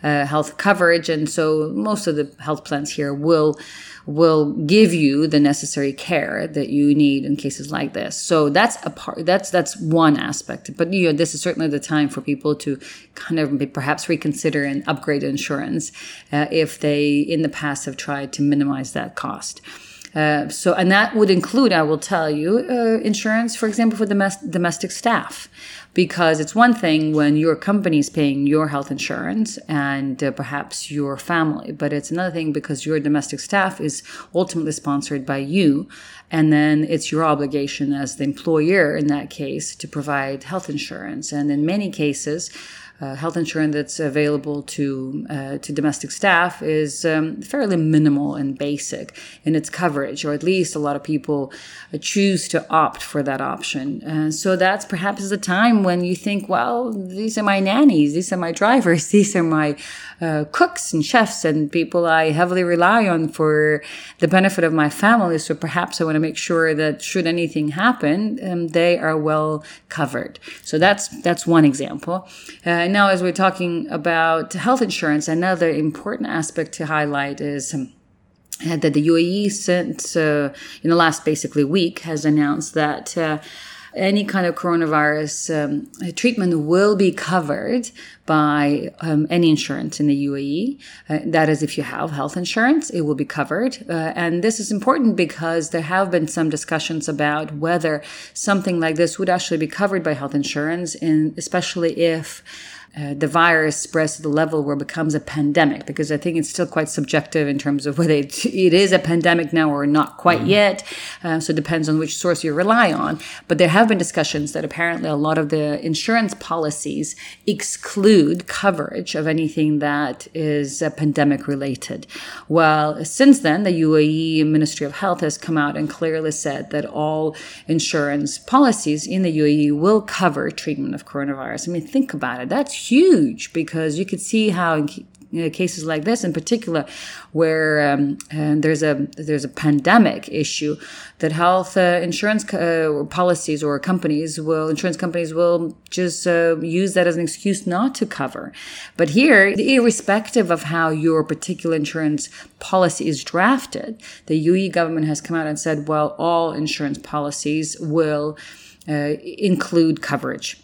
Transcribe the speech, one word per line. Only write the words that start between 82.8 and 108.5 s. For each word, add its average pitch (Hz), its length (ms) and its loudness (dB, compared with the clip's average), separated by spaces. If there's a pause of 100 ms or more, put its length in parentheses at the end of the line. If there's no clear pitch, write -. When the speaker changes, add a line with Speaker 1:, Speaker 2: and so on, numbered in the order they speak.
Speaker 1:
uh, 156 220 -2 (540)
any 196 280 2
kind 190 240 0
of 170 80 0
coronavirus, 151 1120 0
um, 147 480 -6
treatment 190 480 0
will 185 340 4
be 190 160 4
covered 170 800 -2 (360)
by, 147 760 2
um, 156 300 2
any 175 180 4
insurance 143 500 0
in 151 80 2
the 143 80 4
U 143 220 -2
A 139 40 -6
E. 175 380 -4 (300)
Uh, 151 160 -2
that 156 240 2
is, 151 140 2
if 143 160 -4
you 151 40 -4
have 151 280 -6
health 143 260 -6
insurance, 233 540 0
it 175 100 -2
will 151 140 0
be 143 100 -2
covered. 165 640 -4
Uh, 160 260 -4
and 170 300 -2
this 226 160 0
is 196 100 -8
important 226 460 2
because 165 540 -2
there 165 120 -4
have 185 280 0
been 160 180 0
some 160 220 -2
discussions 156 580 -4
about 151 460 -2
whether 156 480 -2 (320)
something 190 440 0
like 160 180 0
this 165 220 2
would 190 120 0
actually 180 280 0
be 156 80 0
covered 196 380 -2
by 156 80 0
health 139 220 -6
insurance, 151 600 -2
in, 156 420 2
especially 170 600 -2
if, 165 460 -2 (520)
uh, 147 180 -6
the 147 140 -2
virus 160 480 4
spreads 156 400 -2
to 156 60 -16
the 156 80 -2
level 156 340 0
where 143 100 -2
it 143 40 -4
becomes 151 360 -2
a 143 60 0
pandemic, 147 640 0
because 151 260 -4
I 151 60 0
think 165 220 -2
it's 151 100 -2
still 175 180 -2
quite 156 220 -2
subjective 151 580 -2
in 143 120 -2
terms 143 280 -2
of 143 120 -4
whether 156 160 4
it, 143 320 -2
it 185 260 6